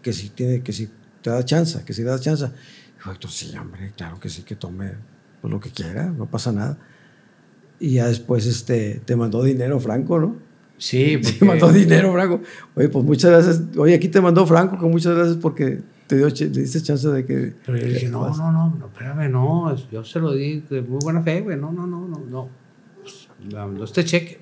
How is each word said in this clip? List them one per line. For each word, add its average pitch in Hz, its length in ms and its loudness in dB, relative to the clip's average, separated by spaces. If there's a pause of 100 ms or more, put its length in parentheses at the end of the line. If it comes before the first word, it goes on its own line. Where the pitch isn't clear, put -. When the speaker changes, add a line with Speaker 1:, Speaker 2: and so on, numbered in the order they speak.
Speaker 1:
que 120 120 -6
si 98 160 -8
tiene, 123 320 -2
que 120 120 -8
si 107 160 -8 (320)
te - 80 -6
da 123 160 -2
chance, 160 400 0
que - 80 -12
si 110 100 -8
te 117 60 -4
da 131 100 -2
chance". 143 280 -2 (500)
Dijo - 140 -14
Héctor: 98 200 -14
"Sí, 78 260 -12
hombre, 92 380 -14
claro 85 240 -14
que 104 100 -14
sí, - 140 -14
que - 120 -14
tome, 95 380 -12 (480)
pues, 110 100 -6
lo 104 80 -6
que 117 100 -14
quiera, 82 400 -8
no 135 160 -6
pasa 117 260 -6
nada". 120 260 -4 (1000)
Y 139 140 -2
ya 120 140 2
después, 117 380 -2
este, 113 600 -2
te 120 100 0
mandó 117 280 0
dinero 131 360 0
Franco, 135 400 -2
¿no? 185 160 0 (420)
Speaker 2:
Sí, 143 400 2
Speaker 1:
<laughs> 127 40 -2
Te 120 100 0
Speaker 2:
porque 104 140 4
Speaker 1:
mandó 165 260 8
dinero, 185 420 8
Franco. 175 280 0 (340)
"Oye, 147 140 2
pues, 131 160 0
muchas 151 260 6
gracias. 165 300 8 (160)
Oye, 156 180 6
aquí 180 140 0
te 196 120 4
mandó 180 240 6
Franco, 180 340 4
que 170 60 -2
muchas 170 300 2
gracias 170 220 2
porque 147 440 -2 (260)
te 139 100 2
dio 139 120 6
ch-, 151 240 -4
le 131 80 0
diste 135 200 -2
chance 147 260 -2
de 135 180 0
que, 131 280 -4 (120)
Speaker 2:
Pero 123 120 -2
yo 120 80 -4
Speaker 1:
que 120 80 -2
Speaker 2:
dije: 127 160 -2
"No, 120 120 -6
Speaker 1:
vas". 143 160 -4
Speaker 2:
no, 165 140 -2
no, 160 260 0
no, - 100 -12
espérame, 139 440 -6
no, 156 420 0
es, 127 180 -10
yo 110 120 -10
se - 160 -8
lo 160 140 -2
di 143 360 -4
de 135 120 -4
muy 123 220 -6
buena 160 180 -2
fe, 165 200 -2
güey, 196 160 -6
no, 147 140 -8
no, 180 160 -8
no, 175 200 -10
no, 156 120 -10 (100)
no. 127 200 -10 (520)
Pues, - 260 -20 (180)
me 101 80 -14
mandó 101 320 -10
este 170 180 -2
cheque". 165 380 -4